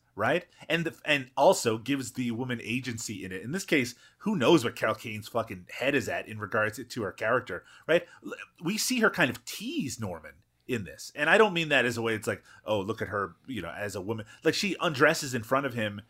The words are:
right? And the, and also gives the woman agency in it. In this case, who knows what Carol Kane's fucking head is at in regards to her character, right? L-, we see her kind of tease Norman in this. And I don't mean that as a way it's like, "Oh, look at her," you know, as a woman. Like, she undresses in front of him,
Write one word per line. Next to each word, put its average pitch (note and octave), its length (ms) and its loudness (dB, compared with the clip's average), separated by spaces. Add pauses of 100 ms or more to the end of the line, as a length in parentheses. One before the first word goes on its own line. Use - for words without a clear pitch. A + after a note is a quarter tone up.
(160)
right? C3 300 2 (240)
And E3 160 0
the, D#3+ 180 -4
and C#3+ 320 0
also C#3 420 6
gives A#2+ 360 -2
the B2 180 -2
woman A#2+ 320 -4
agency A2+ 640 -6
in F#2 80 -8
it. F#2 80 -8
In A2+ 100 -8
this F#3+ 140 -6
case, C3 300 2 (240)
who G#3 180 -2
knows C#3 260 6
what A2+ 140 -2
Carol A2 180 0
Kane's G#2+ 320 -10
fucking G#2+ 440 -6
head C3+ 220 -2
is A2+ 140 2
at F#2 220 -6
in A2 100 -10
regards G#2+ 420 -2
to A#2 200 -8
her F#2 100 -4
character, A2 540 -2 (200)
right? E3+ 200 4 (180)
L-, - 80 -10 (320)
we G3+ 140 -2
see B3+ 240 0
her G#3 80 6
kind D#3 200 2
of - 140 -8
tease G#3 560 -6
Norman E2 360 -8 (300)
in A2+ 200 -4
this. - 280 -16
And D3+ 160 0
I F#3 80 8
don't G#3 160 4
mean E3 140 -2
that C#3 160 4
as A#2+ 140 0
a A#2 40 -2
way A2+ 120 0
it's G#2 140 -4
like, G#2 160 -4 (200)
"Oh, G#2+ 160 0
look G2+ 220 -4
at F#2+ 80 -6
her," F#2+ 260 -4 (100)
you A#2 160 -8
know, E2 140 -8
as G2+ 200 -8
a G2 60 -6
woman. G#2+ 240 -6 (180)
Like, D#3+ 100 4
she G3 260 -2
undresses D3+ 540 4
in A#2 100 -2
front C3+ 220 0
of B2 80 -4
him, G#2 360 -4